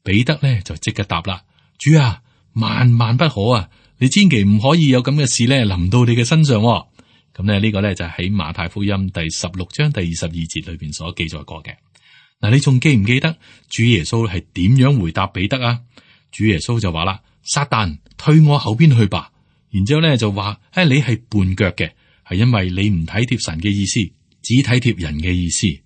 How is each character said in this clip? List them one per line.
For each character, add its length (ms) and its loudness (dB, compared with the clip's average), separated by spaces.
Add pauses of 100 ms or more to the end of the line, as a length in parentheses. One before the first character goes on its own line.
彼 220 2
得 180 -2
呢， 200 0
就 160 -10
即 140 -6
刻 120 -4
答 180 -4
啦， 220 -8 (340)
「主 220 4
啊， 240 0 (300)
萬 440 2
萬 200 2
不 100 2
可 140 -2 (100)
啊！ 180 0 (280)
你 100 2
千 220 4
祈 140 2
唔 160 4
可 180 2
以 100 4
有 160 4
噉 120 -2
嘅 120 0
事 180 0
呢， 100 2 (100)
臨 240 0
到 160 4
你 100 2
嘅 80 2
身 220 2
上 160 2
喎。」 260 0 (480)
噉 80 -8
呢， 160 2
呢 120 0
個 100 -2
呢， 120 -2
就 120 -8
喺 280 -6
馬 200 -4
太 160 -6
福 140 -6
音 280 -2
第 180 -6
十 200 -8
六 220 -10
章 200 -2
第 80 -4
二 60 -2
十 200 -6
二 60 -6
節 400 -8
裏 60 -12
邊 160 -12
所 200 -10
記 140 -12
載 160 -12
過 200 -16
嘅。 120 -18 (640)
嗱， 120 -2
你 100 4
仲 180 2
記 160 2
唔 100 2
記 140 0
得 180 -4 (320)
主 140 -2
耶 220 2
穌 200 -2
係 160 -6 (120)
點 240 2
樣 240 4
回 100 -4
答 160 -2
彼 220 -4
得 120 -4
啊？ 200 -2 (500)
主 140 -4
耶 140 2
穌 200 -4
就 140 -2
話 100 -4
啦， 180 -4 (220)
「撒 220 -4
旦， 320 -2 (180)
退 240 4
我 180 6
後 200 -4
邊 200 6
去 100 4
吧。」 260 -6 (380)
然 140 -2
之 100 -2
後 60 0
呢， 140 2
就 160 -2
話， 300 -8 (120)
「誒， 140 0
你 140 4
係 280 -2
絆 260 0
腳 160 0
嘅， 200 -6 (340)
係 100 -6
因 180 2
為 160 0
你 200 0
唔 160 0
體 60 -12
貼 320 -4
神 160 -8
嘅 100 -2
意 160 0
思， 140 -2 (420)
只 140 -2
體 380 2
貼 80 -8
人 180 -6
嘅 140 -2
意 160 -2
思。」 180 -2 (180)